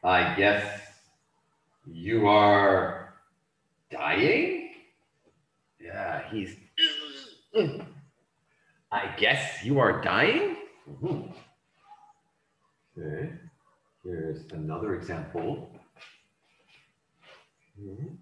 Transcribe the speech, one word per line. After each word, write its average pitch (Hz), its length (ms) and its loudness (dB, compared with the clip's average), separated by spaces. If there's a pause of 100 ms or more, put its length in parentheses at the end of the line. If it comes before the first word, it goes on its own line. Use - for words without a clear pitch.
I 90 300 2
guess 101 480 0 (1040)
you 101 420 0
are 101 840 6 (800)
dying? 208 800 0 (1080)
Yeah, 95 520 -6
he's, 101 240 -6 (2250)
I - 280 -4
guess - 440 0
you 135 140 2
are 107 240 4
dying? 214 560 2 (320)
Mm-hmm. 143 420 -6 (1700)
Okay, 82 360 -8 (720)
here's 80 480 -8
another 80 440 -6
example. 82 760 -8 (2000)
Mm-hmm. 107 420 -12